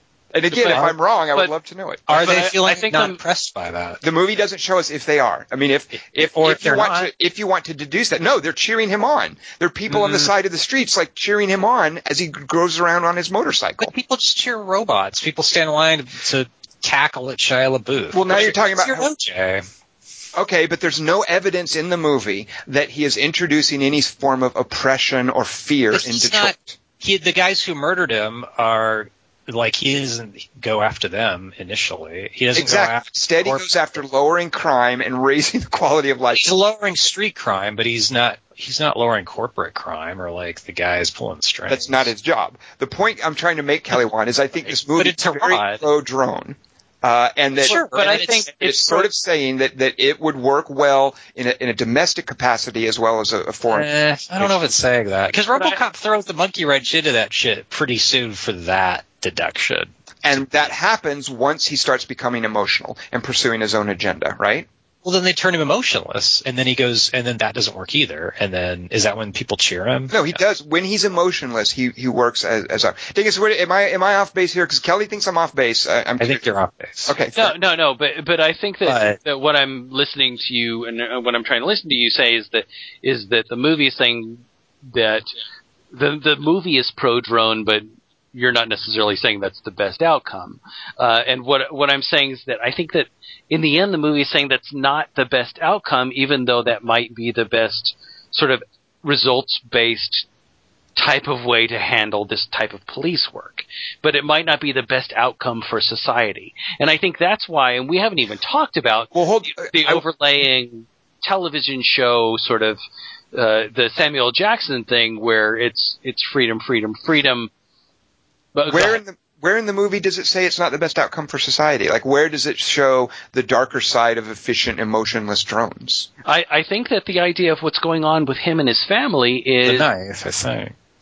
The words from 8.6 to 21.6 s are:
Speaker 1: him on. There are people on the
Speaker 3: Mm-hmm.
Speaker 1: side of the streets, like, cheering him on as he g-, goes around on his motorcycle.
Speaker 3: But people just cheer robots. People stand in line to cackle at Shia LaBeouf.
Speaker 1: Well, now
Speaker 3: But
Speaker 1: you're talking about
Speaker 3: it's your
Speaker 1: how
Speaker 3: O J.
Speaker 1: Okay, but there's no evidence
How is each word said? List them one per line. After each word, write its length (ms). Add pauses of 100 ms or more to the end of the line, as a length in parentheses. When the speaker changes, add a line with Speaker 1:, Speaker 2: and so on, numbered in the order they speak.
Speaker 1:
him 160
on. 320 (200)
There 100
are 20
people 320
on 100
the 60
Speaker 3:
Mm-hmm. 80
Speaker 1:
side 180
of 80
the 60
streets, 400
like, 160
cheering 340
him 160
on 400
as 140
he 80
g-, 60 (140)
goes 320
around 280
on 100
his 140
motorcycle. 560
Speaker 3:
But 80
people 240
just 180
cheer 220
robots. 640
People 200
stand 260
in 40
line 320 (200)
to 200 (360)
cackle 480
at 80
Shia 400
LaBeouf. 360
Speaker 1:
Well, 120
now 80
Speaker 3:
But 80
Speaker 1:
you're 100
talking 220
about 120
Speaker 3:
it's 20
your 80
Speaker 1:
how 160
Speaker 3:
O 60
J. 440 (800)
Speaker 1:
Okay, 240
but 160
there's 180
no 260
evidence 480